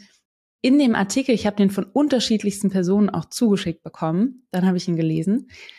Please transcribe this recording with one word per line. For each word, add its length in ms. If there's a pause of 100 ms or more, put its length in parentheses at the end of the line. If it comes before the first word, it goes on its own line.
(640)
in 160
dem 160
Artikel, 400
ich 120
habe 100
den 120
von 160
unterschiedlichsten 840
Personen 400
auch 160
zugeschickt 560
bekommen, 680
dann 120
habe 140
ich 100
ihn 80
gelesen, 520 (300)